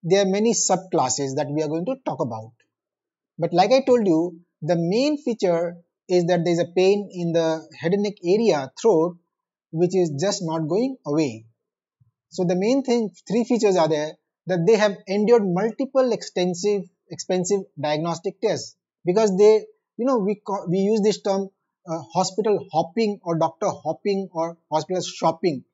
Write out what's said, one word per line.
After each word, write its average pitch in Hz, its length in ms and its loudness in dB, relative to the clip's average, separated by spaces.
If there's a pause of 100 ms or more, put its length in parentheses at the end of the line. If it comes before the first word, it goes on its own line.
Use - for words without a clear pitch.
there 190 180 2
are 190 80 2
many 214 240 2
subclasses 139 800 -2
that 139 160 -2
we 147 140 -2
are 151 40 -4
going 165 180 -4
to 262 100 -4 (100)
talk 143 140 -6
about. 113 320 -8 (840)
But 165 160 -4
like 190 200 4
I 262 120 4
told 247 220 4
you, 175 320 0 (240)
the 170 140 0
main 233 420 0
feature 175 560 -2 (380)
is 180 120 4
that 175 200 2
there 175 80 2
is 170 60 2
a 170 80 0 (100)
pain 190 360 2
in 170 200 -4
the 160 320 0 (140)
head 196 140 -2
and 202 100 0
neck 202 120 -4 (100)
area, 175 440 2 (140)
throat, 175 340 2 (540)
which 175 240 0
is 180 160 2 (100)
just 196 220 -2
not 160 240 -4
going 240 300 -2 (100)
away. 147 380 -2 (840)
So - 120 -6
the 180 140 0
main 233 260 0
thing, 233 280 -2 (180)
three 226 160 0
features 214 320 2
are 165 100 4
there, 151 280 -2 (340)
that 175 180 0
they 220 100 6
have 202 200 2 (100)
endured 208 400 2
multiple 233 640 0
extensive, 185 720 -2 (300)
expensive 185 480 -2 (200)
diagnostic 160 600 -4
tests, 175 340 -4 (300)
because 190 340 2
they, 214 260 6 (340)
you 226 60 -4
know, 262 140 2
we 202 260 -2
co-, 202 240 -6
we 175 100 0
use 208 220 2
this 202 220 0
term, 196 260 -2 (400)
uh, 165 100 -6 (140)
hospital 185 600 -2
hopping 196 500 -2
or 170 160 -4
doctor 165 300 -2
hopping 190 640 -4
or 170 260 -6 (100)
hospital 156 340 -2
shopping. 160 600 -2 (120)